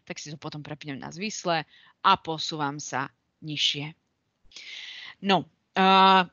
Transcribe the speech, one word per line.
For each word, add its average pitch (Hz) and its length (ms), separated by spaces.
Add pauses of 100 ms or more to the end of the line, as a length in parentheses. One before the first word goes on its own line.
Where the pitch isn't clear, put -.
tak - 160
si 147 80
to 156 80
potom 151 240
prepnem 147 320
na 135 160
zvislé 170 560 (320)
a 190 160
posúvam 151 640
sa 135 320 (320)
nižšie. 151 480 (1300)
No, 190 240 (280)
a, 190 560